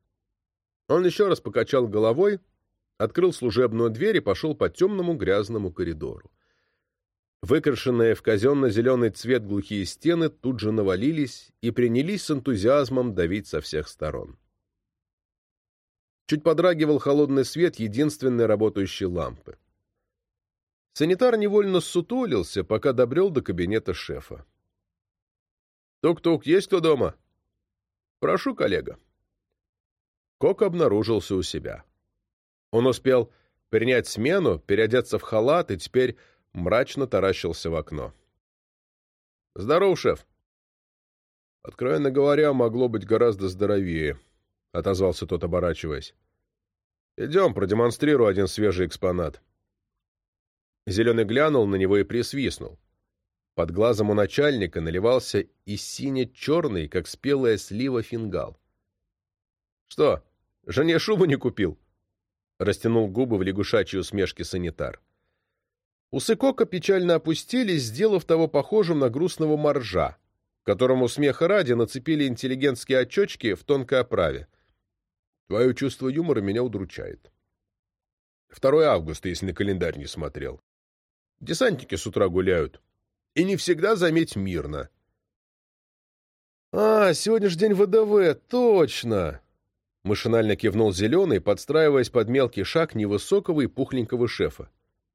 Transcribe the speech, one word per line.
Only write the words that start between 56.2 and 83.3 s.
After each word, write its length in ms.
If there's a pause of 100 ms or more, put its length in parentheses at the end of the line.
как 200
спелая 500
слива, 460
фингал. 520 (1300)
«Что, 360 (440)
жене 320
шубу 260
не 120
купил?» — 420 (800)
растянул 480
губы 320
в 20
лягушачьей 600
усмешке 420
санитар. 580 (1080)
Усы 240
Кока 320
печально 480
опустились, 640
сделав 440
того 220
похожим 520
на 100
грустного 480
моржа, 600 (440)
которому 460
смеха 400
ради 260
нацепили 540
интеллигентские 720
очёчки 560
в 80
тонкой 380
оправе. 460 (1000)
«Твоё 260
чувство 360
юмора 320
меня 200
удручает. 720 (1160)
Второе 400
августа, 400
если 180
на 80
календарь 420
не 80
смотрел. 560 (800)
Десантники 560
с 100
утра 220
гуляют. 540 (560)